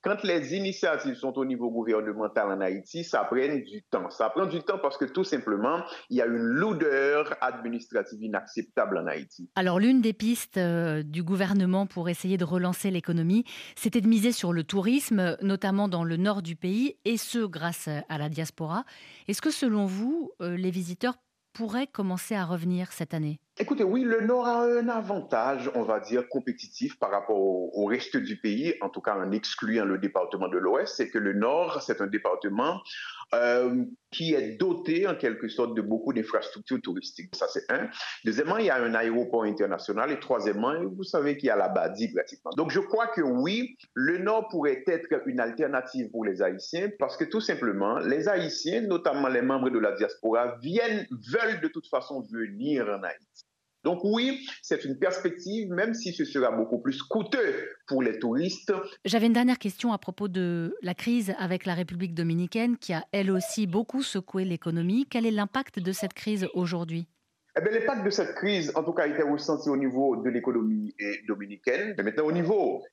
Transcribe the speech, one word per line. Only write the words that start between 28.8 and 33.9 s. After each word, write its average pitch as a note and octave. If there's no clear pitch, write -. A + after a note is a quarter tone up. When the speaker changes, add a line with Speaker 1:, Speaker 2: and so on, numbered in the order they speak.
Speaker 1:
en G2
tout -
cas G#2+
en F#2+
excluant A2
le F#2+
département F#2
de F#2
l'Ouest, F#2
c'est A#2+
que A2
le G2
Nord, C#3+
c'est -
un G2
département, G#2
euh, B2